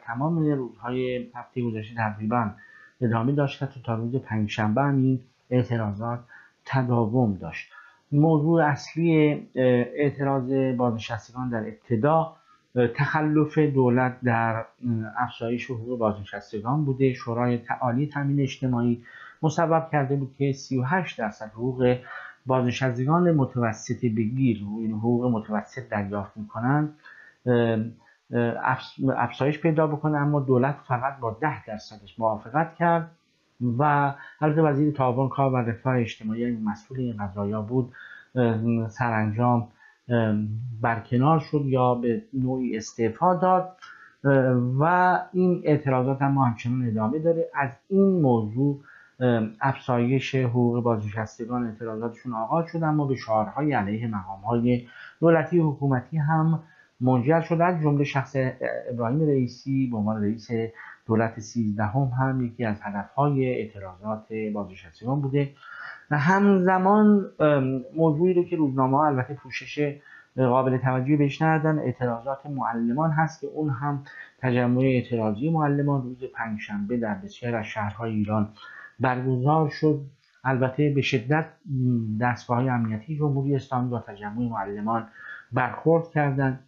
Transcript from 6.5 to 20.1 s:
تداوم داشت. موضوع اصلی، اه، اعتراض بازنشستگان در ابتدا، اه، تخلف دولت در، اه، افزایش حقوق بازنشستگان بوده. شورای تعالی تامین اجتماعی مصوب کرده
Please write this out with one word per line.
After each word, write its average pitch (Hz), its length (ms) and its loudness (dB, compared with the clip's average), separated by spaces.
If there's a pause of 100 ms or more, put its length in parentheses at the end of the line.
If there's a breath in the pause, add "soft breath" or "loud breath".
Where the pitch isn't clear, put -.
تداوم 120 680 2
داشت. 82 380 -12 (400 loud breath)
موضوع 156 540 4
اصلی، 156 680 2
اه، 147 80 -4 (160)
اعتراض 131 960 2 (260)
بازنشستگان 120 720 -4
در 110 180 -4
ابتدا، 143 680 0 (400 soft breath)
اه، 120 120 4
تخلف 151 720 0
دولت 127 640 2
در، 113 320 2
اه، 113 100 -6 (520)
افزایش 120 540 -4
حقوق 120 280 -6
بازنشستگان 107 840 -4
بوده. 131 280 2
شورای 120 440 -2
تعالی 127 500 -2
تامین 139 320 -2
اجتماعی 123 640 -2 (380 loud breath)
مصوب 160 500 0
کرده 139 240 0